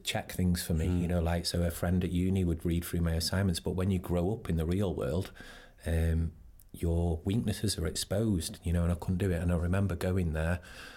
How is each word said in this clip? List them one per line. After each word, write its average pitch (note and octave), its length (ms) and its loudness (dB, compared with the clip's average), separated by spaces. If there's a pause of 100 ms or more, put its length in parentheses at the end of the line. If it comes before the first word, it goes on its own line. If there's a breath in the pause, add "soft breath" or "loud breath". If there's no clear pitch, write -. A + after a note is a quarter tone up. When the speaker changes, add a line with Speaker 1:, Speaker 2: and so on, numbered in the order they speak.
Speaker 1:
check - 300 -6
things F2 320 2
for F2+ 100 0
me, D#2+ 140 2
Speaker 2:
Mm. F2+ 140 2
Speaker 1:
you F2 40 0
know, F2 140 2
like, E2+ 260 0
so F2 160 0
a E2+ 80 2
friend F2+ 320 2
at F2 80 -2
uni F#2 320 2
would E2+ 240 0
read E2+ 180 2
through F2 180 -2
my E2+ 100 2
assignments. F2+ 480 0
But F2 160 -2
when F#2+ 160 2
you F2+ 80 2
grow F2 320 0
up - 180 -6
in E2+ 60 2
the D#2+ 100 0
real F#2 260 0
world, D2 380 -2 (560 loud breath)
um, E2 460 2 (400)
your E2+ 520 0
weaknesses G2 540 0
are E2+ 80 -2
exposed, G2 760 -2
you F2 80 0
know, F2 100 2
and E2+ 80 2
I E2+ 60 2
couldn't F#2 220 -2
do F#2+ 120 2
it. F2 100 0
And F2+ 120 2
I F2 40 4
remember F2+ 380 0
going F#2 380 0
there D#2+ 260 0 (380 loud breath)